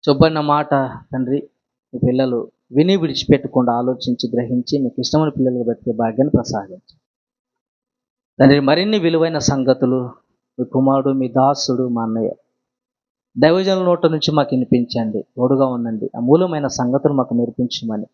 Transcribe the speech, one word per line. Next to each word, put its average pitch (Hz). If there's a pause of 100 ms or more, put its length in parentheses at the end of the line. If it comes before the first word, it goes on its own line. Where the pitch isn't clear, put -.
చెప్పబడిన 156
మాట 147 (440)
తండ్రి, 131 (440)
మీ 123
పిల్లలు 127 (200)
విని 165
విడిచిపెట్టకుండా 135
ఆలోచించి 123
గ్రహించి 123
మీకు 123
ఇష్టమైన 151
పిల్లలుగా 127
బ్రతికే 117
భాగ్యాన్ని 113
ప్రసాదించండి. 98 (1400)
తండ్రి, 143
మరిన్ని 185
విలువైన 165
సంగతులు 127 (480)
మీ 123
కుమారుడు, 135
మీ 135
దాసుడు, 131
మా 117
అన్నయ్య 110 (1040)
దైవజనుల 185
నోట 175
నుంచి 156
మాకు 151
వినిపించండి, 120 (160)
తోడుగా 131
ఉండండి. 117 (120)
ఆ -
మూలమైన 151
సంగతులు 135
మాకు 127
నేర్పించమని 117